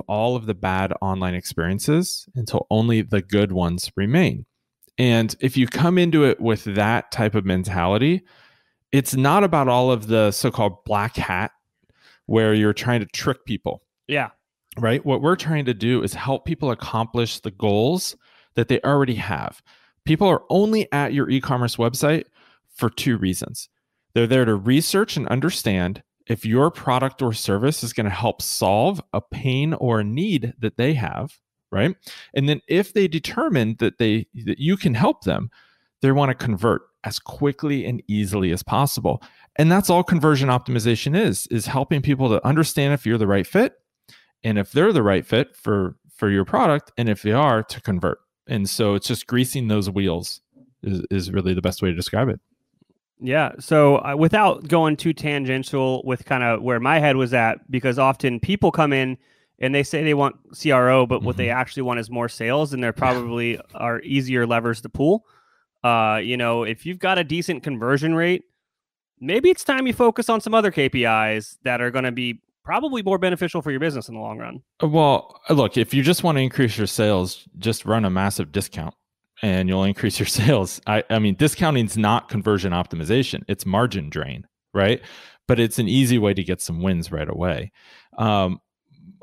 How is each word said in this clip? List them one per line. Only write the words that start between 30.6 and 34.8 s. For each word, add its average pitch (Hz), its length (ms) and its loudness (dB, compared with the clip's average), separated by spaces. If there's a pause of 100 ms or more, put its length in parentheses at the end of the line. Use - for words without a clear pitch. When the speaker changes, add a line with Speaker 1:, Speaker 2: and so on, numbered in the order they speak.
Speaker 1:
they 131 180 0
have, 113 440 -6 (320)
right? 113 260 0 (380)
And 139 140 0
then 147 200 0
if 190 240 0
they 196 160 2
determine 156 680 -2
that 110 200 -2
they, 110 280 0 (180)
that 101 140 -4
you 165 180 0
can 165 180 0